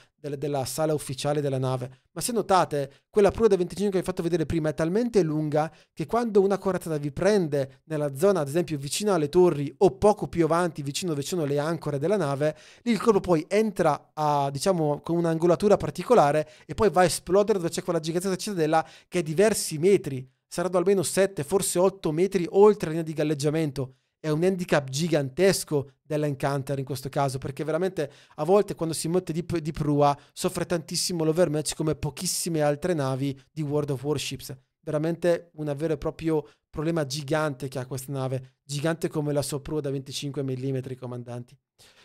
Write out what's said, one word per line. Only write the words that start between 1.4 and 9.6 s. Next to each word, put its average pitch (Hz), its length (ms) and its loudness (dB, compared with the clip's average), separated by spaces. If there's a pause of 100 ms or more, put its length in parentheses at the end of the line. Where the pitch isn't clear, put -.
della 135 180 -2
nave. 131 540 -6
Ma 165 80 -8
se 247 100 -4
notate, 170 600 2 (160)
quella 202 220 4
prua 214 160 0
da 196 100 6
venticinque 180 360 -2
che 185 80 0
vi 165 40 -4
ho - 60 -4
fatto 180 140 -4
vedere 165 240 0
prima 160 220 0
è 147 40 -4
talmente 202 480 2
lunga 156 500 0 (220)
che 160 140 -8
quando 226 340 2
una 196 160 2
corazzata 175 400 -2
vi 147 140 -4
prende 156 720 0
nella 147 320 -4
zona, 185 240 4
ad 143 80 -2
esempio, 156 320 -2
vicino 190 340 -2
alle 151 160 0
torri 165 480 4